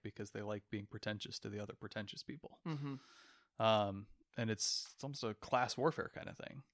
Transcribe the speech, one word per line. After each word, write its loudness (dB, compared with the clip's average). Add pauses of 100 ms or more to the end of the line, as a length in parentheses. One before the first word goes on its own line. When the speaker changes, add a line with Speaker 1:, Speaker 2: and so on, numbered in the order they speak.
Speaker 1:
because -6
they -4
like -2
being -2
pretentious -4
to -6
the -2
other -6
pretentious -6
people. -10
Speaker 2:
Mm-hmm. -4
Speaker 1:
Um, 6 (320)
and 2
it's, 0
it's -8
almost -4
a 0
class 2
warfare 2
kind -8
of -10
thing. -10 (120)